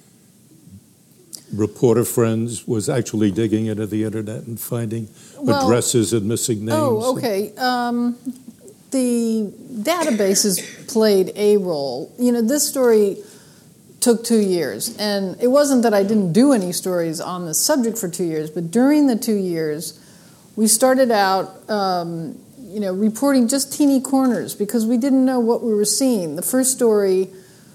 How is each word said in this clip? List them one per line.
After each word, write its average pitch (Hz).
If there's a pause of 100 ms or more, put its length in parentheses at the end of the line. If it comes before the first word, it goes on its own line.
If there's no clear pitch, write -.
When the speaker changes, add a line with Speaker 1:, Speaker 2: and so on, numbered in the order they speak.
(1500)
Speaker 1:
reporter 110
friends 113
was 110
actually 110
digging 110
into 107
the 107
internet 110
and 117
finding 117 (280)
Speaker 2:
Well, 113
Speaker 1:
addresses 113
and 107
missing 110
names. 110
Speaker 2:
Oh, 247
okay. 208
Um, 240 (760)
the 233 (200)
databases 214
played 208
a 208
role. 151
You 247
know, 240
this 285
story 220 (800)
took 233
two 233
years, 180
and 202
it 240
wasn't 269
that 226
I 202
didn't 196
do 254
any 185
stories 170
on 175
this 160
subject 233
for 190
two 165
years, 156
but 165
during 277
the 240
two 214
years, 165 (560)
we 220
started 254
out, 190
um, 175 (180)
you 202
know, 196
reporting 226
just 262
teeny 277
corners 254
because 220
we 233
didn't 262
know 254
what 233
we 226
were 208
seeing. 202
The 175
first 254
story 202 (480)